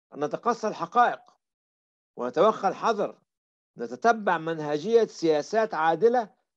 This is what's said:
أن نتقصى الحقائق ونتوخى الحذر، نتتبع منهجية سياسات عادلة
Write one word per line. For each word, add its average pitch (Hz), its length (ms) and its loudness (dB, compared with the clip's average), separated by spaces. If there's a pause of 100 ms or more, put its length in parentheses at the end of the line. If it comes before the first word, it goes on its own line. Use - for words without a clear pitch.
(140)
أن 135 100 -6
نتقصى 220 440 -4
الحقائق 175 540 0 (960)
ونتوخى 170 500 0
الحذر، 196 540 -2 (560)
نتتبع 190 600 0
منهجية 160 680 0
سياسات 170 680 0
عادلة 175 600 0 (240)